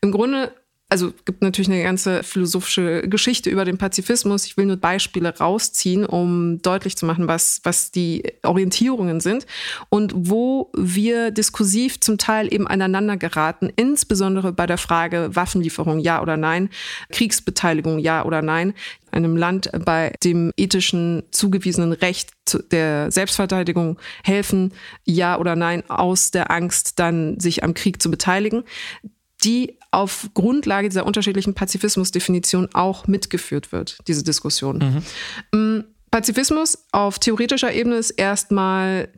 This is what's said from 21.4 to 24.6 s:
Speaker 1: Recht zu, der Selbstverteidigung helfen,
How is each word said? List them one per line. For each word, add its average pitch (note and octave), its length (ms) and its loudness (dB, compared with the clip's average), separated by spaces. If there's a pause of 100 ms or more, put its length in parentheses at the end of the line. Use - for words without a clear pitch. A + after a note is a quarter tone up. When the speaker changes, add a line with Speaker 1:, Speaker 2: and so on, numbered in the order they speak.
Speaker 1:
Recht F3+ 360 -2 (160)
zu, - 160 0
der D#3 500 0
Selbstverteidigung F3+ 840 0 (260)
helfen, G3 480 2 (320)